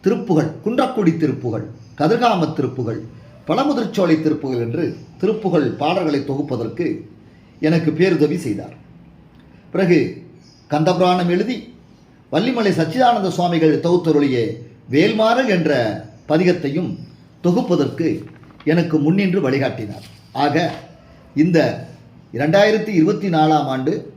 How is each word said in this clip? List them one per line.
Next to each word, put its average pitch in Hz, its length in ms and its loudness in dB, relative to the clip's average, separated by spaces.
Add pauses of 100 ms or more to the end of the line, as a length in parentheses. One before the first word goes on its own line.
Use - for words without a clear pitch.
திருப்புகழ், 165 460 0 (140)
குன்றக்குடி 226 500 0 (100)
திருப்புகழ், 120 420 -4 (320)
கதிர்காம 190 600 2
திருப்புகழ், 117 440 -6 (460)
பழமுதிர்ச்சோலை 196 720 0
திருப்புகழ் 139 460 -2
என்று 147 200 -4 (320)
திருப்புகழ் 185 500 0 (140)
பாடல்களை 156 420 0
தொகுப்பதற்கு 143 640 -6 (760)
எனக்கு 156 300 2
பேருதவி 160 480 2
செய்தார். 95 360 -8 (1000)
பிறகு 175 260 4 (680)
கந்தபுராணம் 175 640 2
எழுதி 214 220 -2 (760)
வள்ளிமலை 220 420 0
சச்சிதானந்த 202 600 2
சுவாமிகள் 160 500 2
தொகுத்தருளிய 151 520 2 (560)
வேல்மாறல் 220 560 2
என்ற 165 220 2 (560)
பதிகத்தையும் 160 640 0 (540)
தொகுப்பதற்கு 170 640 0 (640)
எனக்கு 165 280 2
முன்னின்று 185 420 2
வழிகாட்டினார். 127 640 -4 (380)
ஆக 147 120 0 (800)
இந்த 165 240 4 (720)
இரண்டாயிரத்தி 202 600 2
இருபத்தி 165 360 2
நாலாம் 156 440 2
ஆண்டு 131 200 -2 (240)